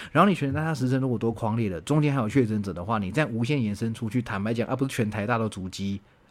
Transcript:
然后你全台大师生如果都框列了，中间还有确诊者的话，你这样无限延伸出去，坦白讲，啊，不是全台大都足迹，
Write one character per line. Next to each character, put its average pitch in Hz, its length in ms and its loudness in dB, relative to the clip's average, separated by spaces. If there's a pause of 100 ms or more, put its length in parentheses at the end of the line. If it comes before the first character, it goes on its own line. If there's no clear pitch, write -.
(140)
然 160 100 6
后 208 60 6
你 185 40 4
全 139 200 0
台 151 80 -2
大 160 120 0
师 127 140 0
生 131 140 2
如 131 80 0
果 113 100 0
都 113 100 2
框 110 280 0
列 110 120 0
了， 82 120 -4
中 147 200 2
间 147 120 2
还 135 80 0
有 107 80 0
确 120 160 4
诊 107 180 0
者 98 80 -4
的 87 140 -6
话， 110 140 0
你 95 120 -2
这 113 80 0
样 147 100 2
无 117 140 -2
限 135 180 0
延 104 140 0
伸 113 180 -2
出 110 160 -4
去， 120 120 0
坦 104 200 -4
白 113 120 0
讲， 113 160 0
啊， 123 80 0
不 135 100 0
是 - 80 -6
全 107 140 0
台 107 180 -2
大 117 100 0
都 110 120 0
足 92 180 -8
迹， 98 320 -4 (320)